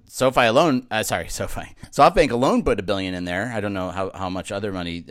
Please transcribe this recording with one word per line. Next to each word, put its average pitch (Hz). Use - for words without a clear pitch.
SoFi 131
alone, 127
uh, 107
sorry, 92
<laughs> -
SoFi. -
SoftBank 160
alone 147
put 110
a -
billion 95
in 90
there. 98
I 110
don't 101
know 92
how, 95
how 92
much 92
other 101
money, 87